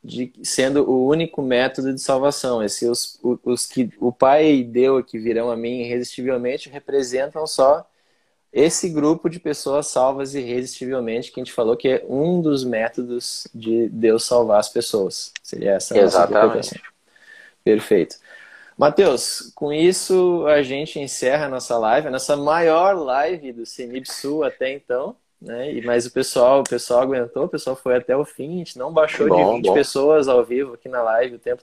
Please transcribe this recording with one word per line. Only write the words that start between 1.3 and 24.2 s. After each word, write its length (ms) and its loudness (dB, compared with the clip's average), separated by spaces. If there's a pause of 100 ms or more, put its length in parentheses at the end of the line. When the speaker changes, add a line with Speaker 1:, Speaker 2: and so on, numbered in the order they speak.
Speaker 1:
método 500 -2
de 80 -8
salvação. 640 -2
Esses, 240 -4
os, 360 -4
o-, 200 -2
os 220 -2
que 240 -4 (100)
o 120 0
Pai 520 4
deu, 400 2
que 140 -12
virão 320 -2
a 80 -4
mim 240 -6
irresistivelmente, 880 -4
representam 760 -4
só 380 2 (680)
esse 340 2
grupo 420 0
de 80 -6
pessoas 500 -4
salvas 460 0
irresistivelmente, 960 -4
que 120 -10
a 20 -8
gente 80 -12
falou 240 0
que 140 0
é 180 0
um 320 0
dos 240 0
métodos 880 -6
de 360 0
Deus 340 2
salvar 380 4
as 80 -8
pessoas. 640 -4 (100)
Seria 280 -4
essa 220 -2
a 80 6
nossa 160 6
Speaker 2:
Exatamente. 280 4
Speaker 1:
interpretação. 360 -4 (840)
Perfeito. 500 2 (640)
Mateus, 800 2
com 180 -6
isso 720 2
a 140 4
gente 380 -8
encerra 480 -2
a 20 -8
nossa 280 -4
live, 300 2
a 40 -6
nossa 260 -2
maior 560 4
live 580 -4
do 140 -14
Cinib 400 -12
Sul 380 -6